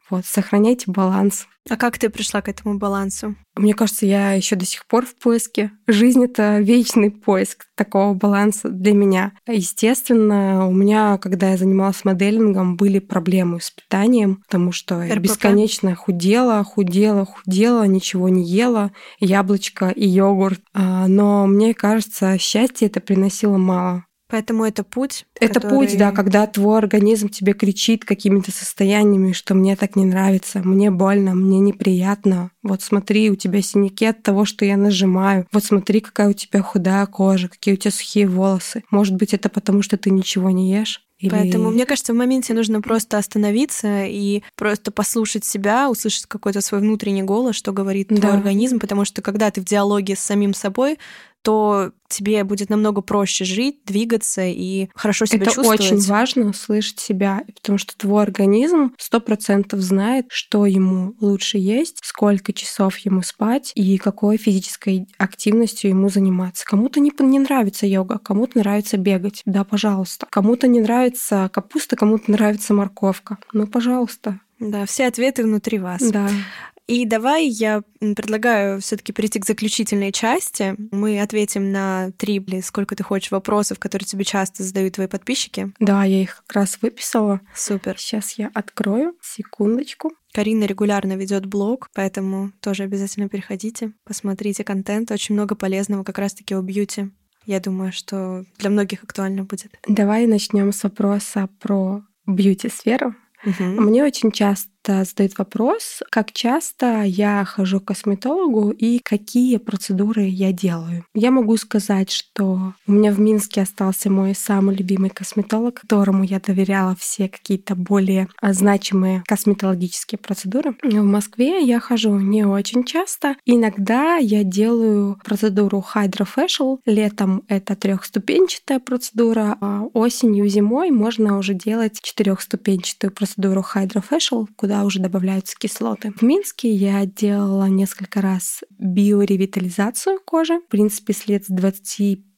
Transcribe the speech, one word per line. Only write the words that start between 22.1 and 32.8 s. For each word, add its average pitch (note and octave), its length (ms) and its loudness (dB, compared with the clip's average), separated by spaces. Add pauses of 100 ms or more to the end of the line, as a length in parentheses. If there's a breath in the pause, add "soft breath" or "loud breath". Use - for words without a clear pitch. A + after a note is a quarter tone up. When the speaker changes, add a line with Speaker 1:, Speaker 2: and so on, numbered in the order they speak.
Speaker 1:
счастья A3+ 480 0
это G3 140 -2
приносило G3 560 0
мало. F3+ 480 0 (280)
Speaker 2:
Поэтому A3 320 -2
это G#3+ 200 -2
путь, - 420 -6 (140)
Speaker 1:
Это G#3+ 200 4
путь, A3 380 2
да, G3+ 120 6
Speaker 2:
который G3 60 -2
Speaker 1:
когда G3+ 300 4
твой G#3+ 320 4
организм G#3 520 4
тебе G3 220 0
кричит G3+ 520 0
какими-то G3 480 2
состояниями, G3 800 2
что - 240 0
«мне F#3+ 180 4
так G3 220 -2
не F#3+ 80 4
нравится, F#3+ 580 2
мне G3 300 4
больно, F#3+ 420 2
мне F#3+ 240 4
неприятно, G3 960 2 (100)
вот F#3+ 180 -2